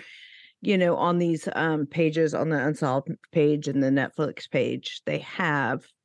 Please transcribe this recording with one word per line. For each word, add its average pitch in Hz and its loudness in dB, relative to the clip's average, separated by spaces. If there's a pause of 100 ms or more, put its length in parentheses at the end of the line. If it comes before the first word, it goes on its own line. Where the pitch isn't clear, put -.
(600)
you 196 2
know, 175 4
on 175 2
these, 170 0
um, 156 0
pages, 160 0
on 151 0
the 143 0
Unsolved 143 -2 (240)
page 147 2
and 135 0
the 135 4
Netflix 139 -2
page, - -4
they 151 -2
have 143 -2 (220)